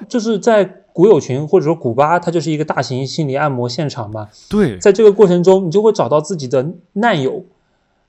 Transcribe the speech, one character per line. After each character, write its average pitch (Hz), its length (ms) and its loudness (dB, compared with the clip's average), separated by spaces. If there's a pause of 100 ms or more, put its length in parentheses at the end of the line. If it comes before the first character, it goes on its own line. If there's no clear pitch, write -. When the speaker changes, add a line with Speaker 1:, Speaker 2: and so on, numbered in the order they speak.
Speaker 1:
就 247 120 -4
是 214 200 -4
在 214 240 2 (300)
股 170 140 4
友 190 120 6
群 131 280 -6
或 185 120 2
者 147 60 -2
说 160 100 0
股 120 180 -6
吧， 151 260 2
它 175 120 -6
就 170 80 0
是 156 120 -4
一 151 40 -4
个 151 80 -2
大 151 180 -6
型 131 240 -6
心 147 220 -6
理 131 80 -4
按 147 160 -2
摩 123 160 -4
现 143 220 -6
场 117 200 -10
嘛。 107 200 -12 (180)
Speaker 2:
对。 180 300 0
Speaker 1:
在 196 160 4
这 214 100 0
个 214 80 8
过 208 160 6
程 175 160 2
中， 190 220 4
你 160 60 -4
就 196 100 0
会 220 100 2
找 165 160 0
到 147 140 0
自 175 160 -8
己 139 100 -8
的 135 260 -2 (200)
难 202 280 0
友， 131 220 -4 (640)